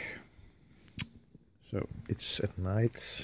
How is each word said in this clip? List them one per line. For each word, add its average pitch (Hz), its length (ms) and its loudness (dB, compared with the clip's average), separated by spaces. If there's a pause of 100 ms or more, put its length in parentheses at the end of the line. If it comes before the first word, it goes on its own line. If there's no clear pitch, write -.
(1700)
So - 160 2 (220)
it's - 320 0
at - 160 0
night, 101 420 4 (240)